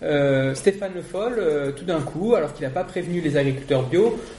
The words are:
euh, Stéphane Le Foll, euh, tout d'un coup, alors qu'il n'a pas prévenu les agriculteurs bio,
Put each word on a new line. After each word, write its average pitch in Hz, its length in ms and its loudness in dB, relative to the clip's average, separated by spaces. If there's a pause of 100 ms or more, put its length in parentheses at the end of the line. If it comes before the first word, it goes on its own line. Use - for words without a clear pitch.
euh, 139 500 2
Stéphane 196 420 0
Le 170 60 -6
Foll, 214 380 -4
euh, 147 320 2
tout 170 140 -10
d'un 170 160 0
coup, 196 340 2
alors 151 180 0
qu'il - 100 -8
n'a 131 80 -2
pas 180 120 -2
prévenu 175 360 -4
les 151 160 0
agriculteurs 135 520 2
bio, 190 320 2 (200)